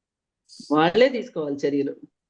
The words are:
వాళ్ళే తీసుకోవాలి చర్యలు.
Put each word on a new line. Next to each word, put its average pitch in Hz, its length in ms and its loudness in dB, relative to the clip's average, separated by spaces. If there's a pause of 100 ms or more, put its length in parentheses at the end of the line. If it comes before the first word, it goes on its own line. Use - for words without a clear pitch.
(720)
వాళ్ళే 175 380 4
తీసుకోవాలి 170 480 -6
చర్యలు. 143 400 -2 (340)